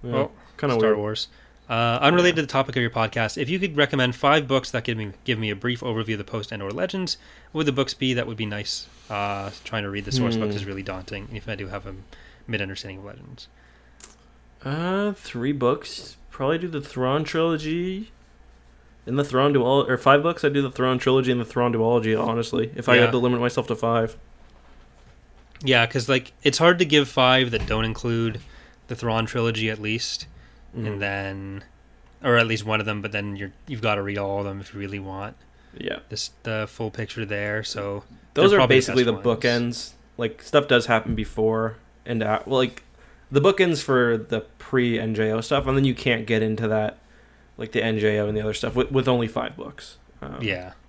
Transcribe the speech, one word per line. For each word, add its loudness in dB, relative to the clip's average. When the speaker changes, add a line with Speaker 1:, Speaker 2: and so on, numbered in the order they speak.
Speaker 1:
yeah, -6
Speaker 2:
Well, 0
Speaker 1:
kinda 0
Speaker 2:
Star 4
Speaker 1:
weird. 4
Speaker 2:
Wars. -4
Uh, 2
unrelated 6
Speaker 1:
Yeah. 0
Speaker 2:
to -2
the -10
topic 0
of 2
your 2
podcast, -2
if -2
you -2
could -4
recommend 2
five 4
books 0
that -4
give -2
me, -8
give 0
me -2
a -2
brief -4
overview -4
of -6
the -8
Post -8
and -10
or -6
Legends, -4
what -6
would 0
the 0
books -2
be? -2
That -2
would -10
be -4
nice. -8
Uh, -4
trying -4
to -6
read -6
the -6
source 0
book -2
Speaker 1:
Hmm. -6
Speaker 2:
is -6
really -10
daunting, -10
if -12
I -6
do -10
have -12
a -12
mid-understanding -8
of -18
Legends. -20
Speaker 1:
Uh, -2
three -4
books. -2
Probably 0
do -6
the -6
Thrawn -2
trilogy. -2
In -4
the 2
Thrawn 4
duol-, 4
or 2
five 6
books, -2
I'd 2
do 2
the -2
Thrawn 0
trilogy 2
and 0
the -4
Thrawn 0
duology, 2
honestly, -2
if -6
I 8
Speaker 2:
Yeah. 8
Speaker 1:
had 6
to 2
limit 2
myself -2
to -2
five. 0
Speaker 2:
Yeah, 6
'cause, -2
like, 2
it's 4
hard 6
to 6
give 4
five 4
that -2
don't 0
include -2
the -8
Thrawn -2
trilogy -2
at -6
least, -6
Speaker 1:
Mm-hmm. -6
Speaker 2:
and -6
then, -6
or 2
at 4
least -2
one 0
of -4
them, -4
but -8
then -6
you're, -10
you've -10
gotta 0
read -4
all -4
of -4
them -8
if -16
you -12
really -8
want -10
Speaker 1:
Yeah. -8
Speaker 2:
this, -8
the -4
full -8
picture -8
there, -4
so -8
Speaker 1:
Those 6
Speaker 2:
they're 6
Speaker 1:
are 8
Speaker 2:
probably 6
the 8
Speaker 1:
basically 2
Speaker 2:
best 0
Speaker 1:
the 2
Speaker 2:
ones. 0
Speaker 1:
bookends. 0
Like, -6
stuff 2
does 4
happen 2
before -2
and -2
at, -2
well, 2
like, -2
the 4
bookends 4
for 4
the -2
pre-N 0
J 2
O 0
stuff, 0
and 2
then 4
you 2
can't 0
get 2
into -2
that, 0
like, -10
the 0
N 0
J 4
O 0
and -2
the -2
other -2
stuff -4
with, 2
with 2
only 2
five -6
books. -14
Um, -12
Speaker 2:
Yeah. -4